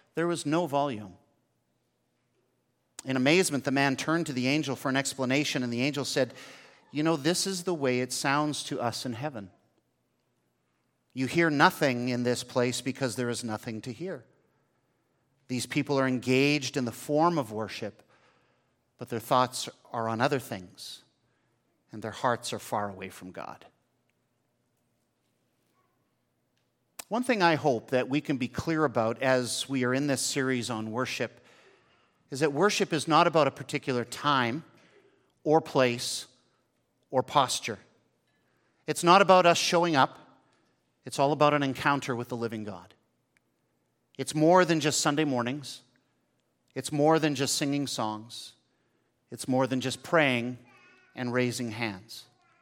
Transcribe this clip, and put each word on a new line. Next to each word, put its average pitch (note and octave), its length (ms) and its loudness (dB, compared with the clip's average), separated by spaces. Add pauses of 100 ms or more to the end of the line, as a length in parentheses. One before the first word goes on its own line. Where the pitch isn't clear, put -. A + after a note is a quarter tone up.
(140)
there E3 120 -2
was E3+ 200 -4
no E3 200 0
volume. C3 460 -4 (1900)
In C3 140 -2
amazement, D3 460 2
the C#3 60 -2
man C#3 240 2
turned D#3+ 340 -2
to C#3+ 40 -6
the B2+ 160 -2
angel C#3 260 0
for C#3 140 -6
an C3 80 0
explanation, C3+ 680 -2
and A#2+ 80 -4
the A#2+ 120 -2
angel C#3 240 -2
said, B2+ 260 0 (600)
"You C#3+ 100 -4
know, E3 140 2
this D#3+ 300 -2
is F#3 180 -6
the F3+ 100 -2
way B2+ 260 0
it B2+ 100 -4
sounds D3 540 -2
to - 160 -6
us A#2 240 -4
in B2+ 80 -6
heaven. A2+ 380 -10 (1600)
You B2+ 140 -2
hear D#3+ 240 2
nothing C#3 580 4
in B2 140 -2
this A#2+ 200 0
place B2 380 -2
because B2 360 -4
there B2 120 -2
is A#2 160 -6
nothing A2 380 -8
to B2+ 100 -10
hear. D3 320 -12 (1200)
These B2 200 -6
people C#3+ 340 0
are C3 80 2
engaged C3 680 2
in B2+ 80 -2
the A2+ 40 -4
form D#3 460 0
of A2+ 160 -4
worship, G#2+ 500 -10 (920)
but - 140 -14
their A#2 100 -4
thoughts B2+ 480 2 (240)
are A2+ 160 -2
on A2+ 140 0
other C#3 160 2
things, - 640 -14 (880)
and A2 80 -14
their A2 120 -10
hearts A#2+ 420 -2
are G#2+ 40 -6
far G#2 300 -4
away F#2+ 220 -12
from F#2 200 -16
God." - 360 -14 (3500)
One A#3 140 -2
thing A#3 200 0
I E3 140 6
hope C3 340 0
that B2+ 180 0
we C#3+ 140 0
can C#3 160 -2
be A#2+ 100 -4
clear D#3 380 -2
about A#2 360 0
as B2+ 460 0
we C3+ 160 -2
are B2 80 0
in C#3 140 -2
this C3+ 160 -2
series B2+ 480 -2
on A2 220 -6
worship A#2+ 520 -6 (840)
is C3 100 -6
that D3 140 2
worship F#3+ 400 2
is C#3+ 120 -2
not D#3+ 200 6
about D#3 200 4
a C3+ 40 0
particular B2+ 560 -4
time B2 580 -2 (800)
or D#3 160 4
place B2+ 640 0 (840)
or B2+ 120 2
posture. B2 580 0 (1080)
It's D#3 180 -4
not F3 160 10
about F#3 240 8
us E3+ 140 6
showing E3+ 360 2
up. C#3 240 4 (840)
It's - 140 -12
all C#3+ 140 4
about D3 200 4
an D3 100 2
encounter C3+ 540 0
with A#2+ 140 -8
the B2 60 -6
living A2+ 280 -6
God. F#2 300 -14 (1200)
It's C3+ 160 -8
more E3+ 320 6
than D#3+ 140 2
just C#3+ 220 0
Sunday D#3 240 2
mornings. C3 580 -4 (920)
It's - 160 -8
more D3+ 260 4
than D3+ 160 0
just C3 220 -2
singing C#3+ 320 -2
songs. A2 640 -8 (800)
It's - 160 -12
more C3 180 2
than B2+ 140 -2
just B2 240 -6
praying B2+ 540 2 (580)
and B2 160 -6
raising B2 400 -2
hands. G#2+ 500 -10 (400)